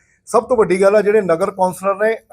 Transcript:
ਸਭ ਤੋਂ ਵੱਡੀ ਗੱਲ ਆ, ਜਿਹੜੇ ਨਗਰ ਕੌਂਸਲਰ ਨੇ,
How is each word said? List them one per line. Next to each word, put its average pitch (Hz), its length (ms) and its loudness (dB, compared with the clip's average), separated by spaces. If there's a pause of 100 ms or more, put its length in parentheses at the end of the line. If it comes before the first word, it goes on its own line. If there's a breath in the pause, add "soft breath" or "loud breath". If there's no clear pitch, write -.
(260 soft breath)
ਸਭ - 180 0
ਤੋਂ 240 140 -2
ਵੱਡੀ 190 240 0
ਗੱਲ 196 140 4
ਆ, 214 60 4
ਜਿਹੜੇ 208 200 2
ਨਗਰ 180 300 -2
ਕੌਂਸਲਰ 190 440 -4
ਨੇ, 214 220 -2 (160)